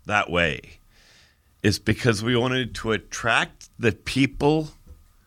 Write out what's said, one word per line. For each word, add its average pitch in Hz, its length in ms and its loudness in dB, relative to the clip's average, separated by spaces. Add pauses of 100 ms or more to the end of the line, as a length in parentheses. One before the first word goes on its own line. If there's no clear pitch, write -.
that 101 240 0
way, 82 500 -2 (840)
is 107 160 2
because 110 440 0
we 123 120 0
wanted 127 400 -2
to 110 160 -4
attract - 800 -2 (100)
the 113 120 2
people 147 800 0 (580)